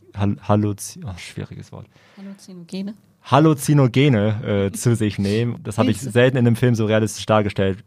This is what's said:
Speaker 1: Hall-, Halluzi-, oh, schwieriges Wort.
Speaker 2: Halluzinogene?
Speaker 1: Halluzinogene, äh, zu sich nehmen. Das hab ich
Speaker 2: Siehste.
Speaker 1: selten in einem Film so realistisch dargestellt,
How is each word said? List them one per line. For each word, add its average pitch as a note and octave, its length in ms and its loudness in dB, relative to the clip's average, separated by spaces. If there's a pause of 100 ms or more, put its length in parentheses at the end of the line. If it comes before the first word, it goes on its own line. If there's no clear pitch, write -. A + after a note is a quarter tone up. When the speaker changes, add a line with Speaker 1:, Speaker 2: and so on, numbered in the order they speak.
(180)
Speaker 1:
Hall-, G2+ 240 -2
Halluzi-, G#2 640 -2
oh, G#2 120 -10
schwieriges G2 540 -16
Wort. - 140 -18 (320)
Speaker 2:
Halluzinogene? G3 800 -14 (260)
Speaker 1:
Halluzinogene, B2+ 1500 2
äh, - 20 -6
zu A#2+ 240 0
sich G#2 240 -2
nehmen. A2 440 -2
Das - 140 -8
hab B2 100 2
ich - 100 0
Speaker 2:
Siehste. A#2+ 160 -10
Speaker 1:
selten C3 240 4
in A#2+ 100 4
einem A#2 80 4
Film B2 180 2
so A2 120 0
realistisch A2 400 0
dargestellt, G2+ 600 0